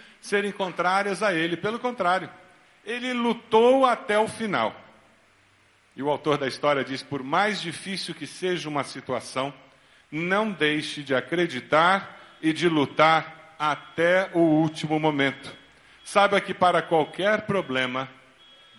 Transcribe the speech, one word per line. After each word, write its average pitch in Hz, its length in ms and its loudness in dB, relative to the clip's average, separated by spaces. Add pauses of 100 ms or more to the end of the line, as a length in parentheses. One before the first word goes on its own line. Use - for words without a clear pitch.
(200)
serem 202 320 -2
contrárias 190 720 -2
a 202 100 2
ele. 165 220 -2
Pelo 214 240 -4
contrário, 185 500 -2 (540)
ele 247 300 -6
lutou 240 720 4
até 214 340 2
o 220 80 2
final. 139 480 -2 (1200)
E 131 80 -10
o 147 60 -2
autor 147 280 0
da 139 80 -2
história 139 380 0
diz: 127 180 -8
"Por 139 220 -8
mais 180 380 0
difícil 170 520 -10
que 143 140 -12
seja 175 400 -6
uma 143 160 -4
situação, 135 680 -6 (580)
não 190 400 -2
deixe 151 520 -2
de 135 120 -2
acreditar 160 1300 0
e 160 100 2
de 156 160 0
lutar 156 880 2
até 170 760 0
o 175 80 4
último 156 580 2
momento. 143 560 -2 (480)
Saiba 196 380 2
que 185 120 -6
para 175 280 2
qualquer 175 600 0
problema, 131 680 -2 (680)